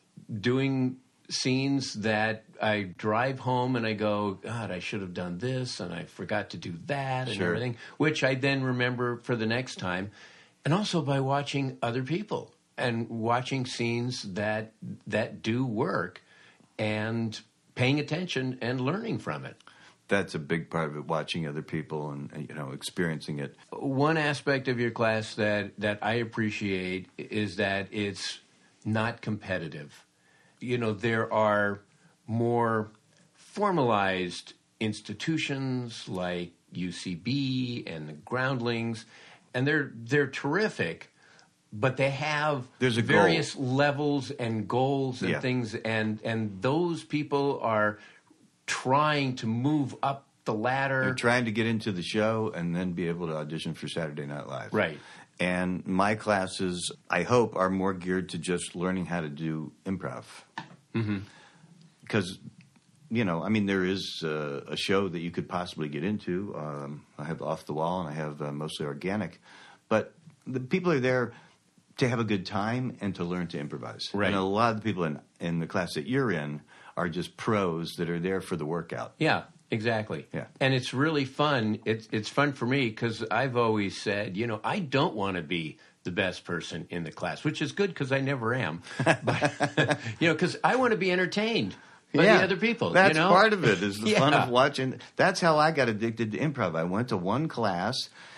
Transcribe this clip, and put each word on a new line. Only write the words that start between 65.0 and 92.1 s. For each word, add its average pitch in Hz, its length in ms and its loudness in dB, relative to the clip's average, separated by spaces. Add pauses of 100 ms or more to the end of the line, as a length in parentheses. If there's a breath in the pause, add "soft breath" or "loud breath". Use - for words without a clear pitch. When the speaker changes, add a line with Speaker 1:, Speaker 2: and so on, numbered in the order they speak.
Speaker 2:
that 85 120 -6
you 85 100 -4
could 85 180 -6
possibly 87 400 -4
get 71 140 -6
into. 98 540 -4
Um, 73 460 -8 (160)
I 73 60 -8
have 78 180 -6
Off 78 240 -4
the 76 80 -6
Wall 85 260 0
and 80 80 -4
I 73 60 -8
have, 76 280 -6
uh, 73 100 -4
Mostly 76 340 -6
Organic. 87 540 -4 (480 loud breath)
But - 260 2 (320)
the 127 140 -4
people 180 320 0
are 139 80 4
there 127 320 2 (640 loud breath)
to 131 100 4
have 120 100 0
a 117 60 2
good 101 220 0
time 113 540 -2
and 98 160 -2
to 87 80 -2
learn 87 240 -2
to 78 100 -6
improvise. 73 560 -8
Speaker 1:
Right. 101 140 2
Speaker 2:
And 101 80 2
a 95 60 2
lot 104 280 4
of 110 80 0
the 104 40 -8
people 90 220 0
in, 73 160 -2 (200)
in 85 200 0
the 80 60 -2
class 90 280 -2
that 76 120 -4
you're 127 260 0
in 73 300 -4 (340 loud breath)
are 87 120 0
just 85 280 -6
pros 87 640 0
that 85 120 -2
are 85 80 0
there 92 220 0
for 90 160 -4
the 78 80 -2
workout. 82 540 -6
Speaker 1:
Yeah, 143 260 2 (260)
exactly. 107 640 -2
Speaker 2:
Yeah. - 140 -6 (140)
Speaker 1:
And 135 140 4
it's 127 200 -2
really 143 320 2
fun. 127 580 2
It's, 110 280 -2
it's 110 160 0
fun 143 260 2
for 120 120 -4
me 127 260 2
'cause 117 380 -2
I've 123 260 2
always 107 440 2
said, 101 360 -2
you 117 100 -2
know, 107 180 -4
I 147 140 0
don't 143 360 2
wanna 98 280 -2
be 78 360 -4 (260 loud breath)
the 92 60 -4
best 92 340 -2
person 85 460 -6
in 87 140 -4
the 80 80 -8
class, 82 320 -6
which 151 160 -2
is 143 120 -4
good 202 220 -2
'cause 135 180 -2
I 135 80 2
never 127 340 0
am. 87 280 -2 (160 loud breath)
<laughs> 127 60 0 (200)
But, 143 760 2 (100)
<laughs> 110 120 -6
you 170 80 6
know, 156 60 6
'cause 160 300 0
I 214 120 4
wanna 240 200 4
be 185 160 2
entertained 185 640 0 (400 loud breath)